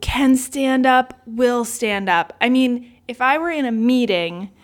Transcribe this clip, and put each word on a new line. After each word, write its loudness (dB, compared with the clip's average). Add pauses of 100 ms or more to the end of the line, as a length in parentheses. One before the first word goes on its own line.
can 2
stand 0
up 2
will 0
stand -4
up." 0
I 2
mean, 0 (160)
if -10
I 2
were -4
in -4
a -4
meeting 0 (140)